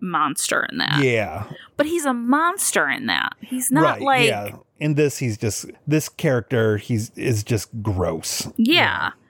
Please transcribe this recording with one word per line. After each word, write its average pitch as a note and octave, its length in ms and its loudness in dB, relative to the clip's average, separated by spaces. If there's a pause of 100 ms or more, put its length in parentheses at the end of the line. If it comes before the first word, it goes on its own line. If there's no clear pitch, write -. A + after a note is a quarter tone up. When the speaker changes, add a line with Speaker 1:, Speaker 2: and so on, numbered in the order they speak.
Speaker 1:
monster D#3 680 -2
in - 80 -6
that. - 240 0
Speaker 2:
Yeah. G#2 420 0 (320)
Speaker 1:
But D4 100 2
he's E4 180 -2
a C4 100 0
monster B3 760 0
in A#2+ 180 -4
that. E2+ 340 0
He's B3+ 320 -4
not D4+ 100 4
Speaker 2:
Right, - 200 2
Speaker 1:
like C4 260 4
Speaker 2:
yeah. G#2 220 -2 (280)
In D3+ 160 0
this, D3 240 2
he's A2+ 200 -2
just, - 280 -4 (200)
this D3 220 2
character, A#2 680 0
he's, G#2+ 400 -2
is A2 260 0
just A2 400 -4
gross. F2+ 760 -2
Speaker 1:
Yeah. A3+ 540 2 (200)